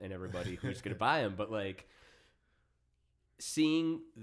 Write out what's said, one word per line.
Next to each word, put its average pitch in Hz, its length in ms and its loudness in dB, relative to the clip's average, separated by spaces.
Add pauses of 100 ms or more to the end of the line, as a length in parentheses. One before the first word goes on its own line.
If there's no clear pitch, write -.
and 98 120 -6
everybody 92 420 -4
who's 127 260 -6
gonna 98 140 -4
buy 143 260 4
'em, 101 140 0
but, 104 160 -4
like, 98 360 -4 (1500)
seeing 160 600 4 (220)